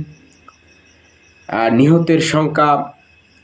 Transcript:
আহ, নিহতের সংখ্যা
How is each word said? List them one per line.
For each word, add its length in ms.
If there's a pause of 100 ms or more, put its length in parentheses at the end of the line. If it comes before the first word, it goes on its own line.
(1500)
আহ, 260
নিহতের 460
সংখ্যা 760 (500)